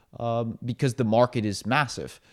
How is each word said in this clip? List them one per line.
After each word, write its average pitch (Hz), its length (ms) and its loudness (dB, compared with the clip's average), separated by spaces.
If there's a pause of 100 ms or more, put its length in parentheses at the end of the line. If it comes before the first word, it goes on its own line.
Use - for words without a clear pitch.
(200)
um, 117 440 -2
because 120 320 0
the 131 80 0
market 113 420 4
is 101 200 -4
massive. 113 540 -2 (140)